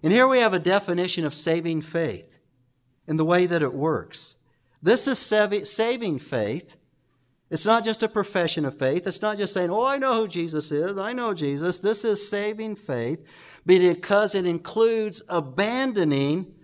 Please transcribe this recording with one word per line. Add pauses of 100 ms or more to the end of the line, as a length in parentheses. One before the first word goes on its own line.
And
here
we
have
a
definition
of
saving
faith (760)
and
the
way
that
it
works. (480)
This
is
savi-,
saving
faith. (720)
It's
not
just
a
profession
of
faith.
It's
not
just
saying,
"Oh,
I
know
who
Jesus
is.
I
know
Jesus."
This
is
saving
faith (400)
because
it
includes
abandoning